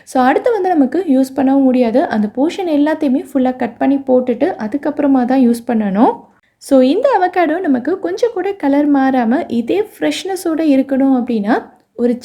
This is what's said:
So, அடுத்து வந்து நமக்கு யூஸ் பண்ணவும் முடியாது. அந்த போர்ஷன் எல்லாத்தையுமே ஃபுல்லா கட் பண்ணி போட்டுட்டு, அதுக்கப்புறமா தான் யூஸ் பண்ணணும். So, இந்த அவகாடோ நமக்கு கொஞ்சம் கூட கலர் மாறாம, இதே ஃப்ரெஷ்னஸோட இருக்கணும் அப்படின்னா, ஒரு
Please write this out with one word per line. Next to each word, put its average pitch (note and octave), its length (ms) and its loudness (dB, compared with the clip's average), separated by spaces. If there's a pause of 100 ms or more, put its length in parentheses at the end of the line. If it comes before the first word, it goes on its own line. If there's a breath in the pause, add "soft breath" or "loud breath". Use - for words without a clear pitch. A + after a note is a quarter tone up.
So, - 200 -6
அடுத்து D#4+ 340 2
வந்து F#4 180 -2
நமக்கு C#4+ 240 0 (160)
யூஸ் C4+ 240 0
பண்ணவும் C4+ 300 2
முடியாது. B3 340 2
அந்த G#3+ 340 -2
போர்ஷன் E4+ 420 -2
எல்லாத்தையுமே D#4 500 0
ஃபுல்லா B3+ 260 -2
கட் A#3+ 260 -6
பண்ணி C4+ 160 2 (140)
போட்டுட்டு, B3+ 380 0 (160)
அதுக்கப்புறமா C#4+ 600 0
தான் C4 240 2
யூஸ் A#3+ 220 -4
பண்ணணும். A3 420 2 (540 soft breath)
So, C#4 80 2 (160)
இந்த A#4+ 240 2
அவகாடோ F4+ 480 0
நமக்கு D#4 400 -2
கொஞ்சம் A4 300 -2
கூட F#4+ 160 -4 (120)
கலர் D4 360 2
மாறாம, C4 500 2
இதே A#3+ 320 -2 (120)
ஃப்ரெஷ்னஸோட D#4+ 680 -4 (120)
இருக்கணும் C4+ 460 2
அப்படின்னா, A#3 360 -2 (460)
ஒரு A#3+ 120 2 (120)